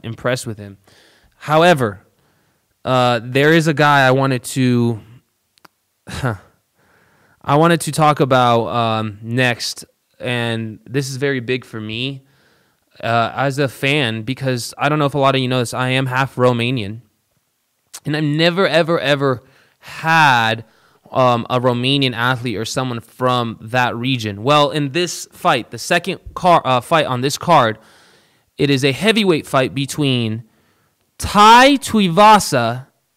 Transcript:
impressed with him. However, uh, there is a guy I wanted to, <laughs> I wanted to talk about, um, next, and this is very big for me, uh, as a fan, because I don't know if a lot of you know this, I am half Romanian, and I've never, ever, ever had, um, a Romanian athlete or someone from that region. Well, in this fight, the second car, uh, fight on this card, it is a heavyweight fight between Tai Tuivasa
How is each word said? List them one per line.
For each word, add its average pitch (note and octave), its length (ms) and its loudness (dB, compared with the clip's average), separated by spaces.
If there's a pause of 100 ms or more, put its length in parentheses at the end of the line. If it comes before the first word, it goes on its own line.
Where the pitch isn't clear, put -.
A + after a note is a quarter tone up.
impressed B2 420 -6
with A2 120 -10
him. G2+ 200 -18 (600)
However, D3 680 2 (800)
uh, B2 400 0
there C3+ 300 2
is E3 140 2
a D#3+ 60 2
guy C#3+ 320 4
I C3 60 4
wanted C3+ 320 0
to, A#2+ 560 0 (1080)
<laughs> - 40 -16 (1300)
I C#3 140 -2
wanted E3 260 4
to D#3 100 -8
talk D3+ 280 2
about, B2 480 2
um, A2 540 -4
next, A#2+ 640 -4 (340)
and A#2 640 -6
this C3 240 -4
is C3+ 60 -10
very C3+ 240 -4
big B2 240 -6
for - 160 -14
me, B2 460 -10 (760)
uh, A2+ 320 0
as C3+ 260 -4
a C#3 100 0
fan, C3 540 -2
because B2+ 540 -6
I C#3 120 -2
don't D3+ 100 -2
know D3 60 0
if C3+ 80 -4
a D3 60 -2
lot C3+ 160 2
of C3+ 60 0
you B2+ 60 -2
know B2+ 120 0
this, A#2+ 140 -4
I B2+ 160 -4
am C3 180 0
half B2+ 280 -4
Romanian, A#2+ 640 -2 (1040)
and D3+ 120 -4
I've D#3 60 -4
never, E3 440 0
ever, D#3+ 320 0
ever C#3 440 -2 (360)
had, B2+ 880 2 (460)
um, B2 380 2
a B2+ 100 0
Romanian B2+ 540 0
athlete A#2+ 440 -4
or A2 80 -6
someone B2+ 340 -6
from B2 640 -4
that A2+ 340 -2
region. A2+ 480 -6
Well, D3 280 2
in D3 200 -4
this E3+ 400 -6
fight, D3 400 -2
the A#2+ 60 -14
second F3 420 -4 (160)
car, F3 300 2
uh, B2 160 0
fight D#3 260 0
on B2 140 -4
this C#3 160 -4
card, C3 420 2 (800)
it C#3+ 120 0
is C3+ 140 2
a C#3+ 80 2
heavyweight F#3+ 560 0
fight C3 260 0
between B2 680 -4 (760)
Tai A#3+ 600 6
Tuivasa F3 1080 2 (300)